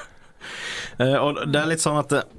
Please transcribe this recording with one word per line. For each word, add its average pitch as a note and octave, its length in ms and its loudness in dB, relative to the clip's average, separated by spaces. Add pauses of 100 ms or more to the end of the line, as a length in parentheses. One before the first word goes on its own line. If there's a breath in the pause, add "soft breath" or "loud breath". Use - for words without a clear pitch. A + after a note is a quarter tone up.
(1000 loud breath)
Eh, C3 220 4
og C#3+ 320 0
det D3 80 4
er D#3 60 2
litt D#3+ 180 0
sånn D3+ 140 2
at, - 140 0
eh, C#3 100 4 (160)